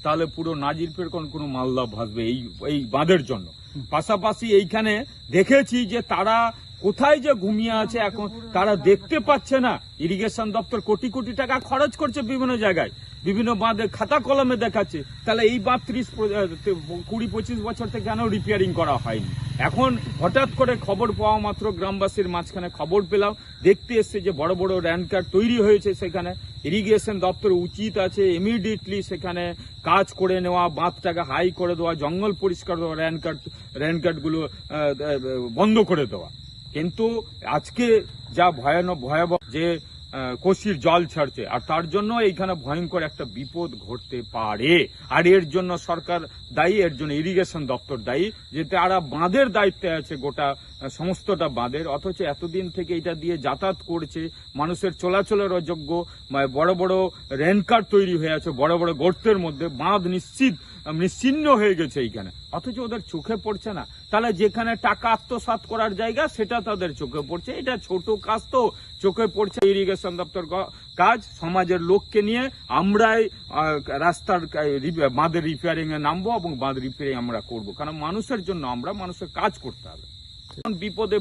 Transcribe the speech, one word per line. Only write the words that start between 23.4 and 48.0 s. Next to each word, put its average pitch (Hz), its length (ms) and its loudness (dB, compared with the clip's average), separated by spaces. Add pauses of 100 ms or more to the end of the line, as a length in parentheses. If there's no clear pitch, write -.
দেখতে 202 320 4
এসছে 214 260 0
যে 180 100 -2
বড় 165 240 0
বড় 185 260 0
র্যান 170 240 0
কাট 185 280 0
তৈরি 233 260 4
হয়েছে 202 360 6
সেখানে। 175 400 -6 (300)
ইরিগেশন 202 540 2
দপ্তর 185 340 0
উচিত 180 460 -2
আছে 185 360 2
ইমিডিয়েটলি 196 680 -2
সেখানে 175 520 -6 (280)
কাজ 185 300 4
করে 185 280 0
নেওয়া, 180 280 2
বাঁধটাকে 170 520 -2
হাই 160 300 0
করে 175 240 -2
দেওয়া, 165 200 -2
জঙ্গল 175 380 -2
পরিষ্কার 180 440 -2
দেওয়া, 165 180 -4
র্যান 160 240 -2
কাট, 151 180 -6 (400)
র্যান 160 240 -2
কাটগুলো, 160 420 0
আহ, 147 60 -4
আহ, 139 1080 -4
বন্ধ 214 240 4
করে 165 280 4
দেওয়া। 90 220 -8 (440)
কিন্তু 220 520 -2 (220)
আজকে 151 400 -2 (460)
যা 175 180 4
ভয়ানক, 165 480 0
ভয়াবহ 160 380 0 (160)
যে, 165 260 0 (340)
আহ, 127 240 -6
কোশির 185 440 0
জল 170 260 6
ছাড়ছে, 131 400 -4
আর 120 200 -2
তার 160 240 0
জন্য 208 240 0
এইখানে 190 400 2
ভয়ঙ্কর 160 480 -4
একটা 147 220 -6
বিপদ 135 540 -8
ঘটতে 120 440 -10 (100)
পারে। 117 560 2 (220)
আর 160 160 2
এর 180 220 6
জন্য 180 300 -2
সরকার 170 420 -4 (320)
দায়ী, 165 220 2
এর 170 220 2
জন্য 151 160 -4
ইরিগেশন 165 540 0
দপ্তর 127 300 -4
দায়ী, 139 360 -2 (200)